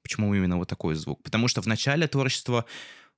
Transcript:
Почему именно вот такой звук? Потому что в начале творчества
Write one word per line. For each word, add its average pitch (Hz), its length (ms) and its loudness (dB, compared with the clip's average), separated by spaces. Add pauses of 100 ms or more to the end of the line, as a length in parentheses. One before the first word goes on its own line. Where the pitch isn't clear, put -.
Почему 104 320 0
именно 92 240 2
вот 90 100 -4
такой 85 260 -2
звук? 78 280 -6
Потому 113 260 0
что - 140 2
в 92 40 -4
начале 139 420 2
творчества 127 560 0 (540)